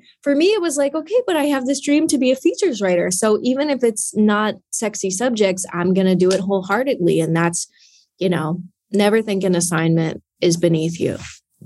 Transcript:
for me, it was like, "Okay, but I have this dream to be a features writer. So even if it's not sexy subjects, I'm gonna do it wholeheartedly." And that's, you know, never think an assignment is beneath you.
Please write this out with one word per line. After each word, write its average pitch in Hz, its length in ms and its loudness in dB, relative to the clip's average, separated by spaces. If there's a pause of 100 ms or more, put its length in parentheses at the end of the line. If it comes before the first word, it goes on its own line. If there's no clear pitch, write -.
(220)
for 285 140 2
me, 320 120 4
it 427 120 2
was 330 160 -4
like, 277 180 -2
"Okay, 330 320 -2
but 359 100 0
I 285 100 0
have 269 200 0
this 277 140 -2
dream 302 280 2
to 294 100 0
be 254 120 2
a 262 60 4
features 277 460 -2
writer. 180 280 0
So 214 320 0
even 269 280 0
if 269 120 -2
it's 226 320 -2
not 214 420 2 (140)
sexy 208 400 -4
subjects, 196 640 0
I'm 175 220 0
gonna 185 200 4
do 180 160 2
it 190 100 2
wholeheartedly." 196 800 0
And 160 140 0
that's, 170 340 0 (500)
you 185 100 -2
know, 170 340 -2 (300)
never 208 300 2
think 202 220 -4
an 185 100 2
assignment 165 680 0 (200)
is 170 160 2
beneath 165 420 0
you. 113 160 -2 (500)